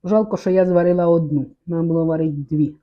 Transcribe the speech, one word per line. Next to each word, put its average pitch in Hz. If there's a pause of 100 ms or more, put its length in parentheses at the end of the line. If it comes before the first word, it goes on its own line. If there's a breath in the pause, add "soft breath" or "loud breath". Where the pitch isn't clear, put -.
Жалко, 214
що -
я 185
зварила 175
одну. 151 (200)
Треба 165
було 165
варити 160 (140)
дві. 151